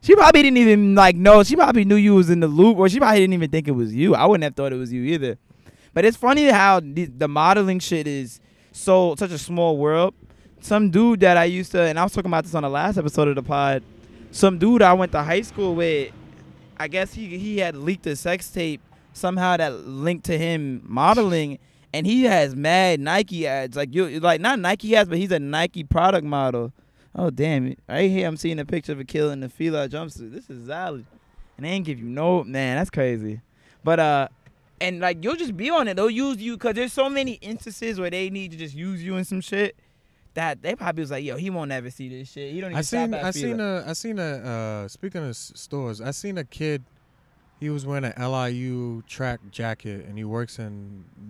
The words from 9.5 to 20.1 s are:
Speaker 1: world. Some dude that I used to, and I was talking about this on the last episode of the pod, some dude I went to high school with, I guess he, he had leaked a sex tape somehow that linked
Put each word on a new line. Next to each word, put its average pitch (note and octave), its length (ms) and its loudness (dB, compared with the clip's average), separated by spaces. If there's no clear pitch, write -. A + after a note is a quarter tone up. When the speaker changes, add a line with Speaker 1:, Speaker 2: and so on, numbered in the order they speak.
Speaker 1:
world. D#3 380 2
Some G#3 320 0
dude A3 280 4
that F3+ 160 6
I E3+ 100 4
used F3+ 260 -4
to, F#3 100 2
and D#3+ 160 0
I F3 60 2
was G3+ 80 -4
talking F3+ 180 -4
about D#3+ 140 0
this E3 100 -12
on D#3 80 -2
the C#3 80 -4
last F3 280 -2
episode D3+ 280 0
of C#3+ 80 0
the C3+ 80 -4
pod, C#3 400 -2
some F#3+ 300 2
dude A3+ 200 4
I F#3 120 8
went F#3 180 2
to D3 140 -2
high E3+ 160 -2
school G3 340 -6
with, D#3+ 380 -2
I D#3 80 -8
guess F#3 260 -6
he, F#3+ 240 -12
he G#3 220 -8
had F3 160 -4
leaked D#3+ 320 -6
a D3+ 80 -4
sex F3 340 -6
tape D#3+ 320 -8
somehow F3+ 440 -2
that C#3 320 -4
linked D3 380 -6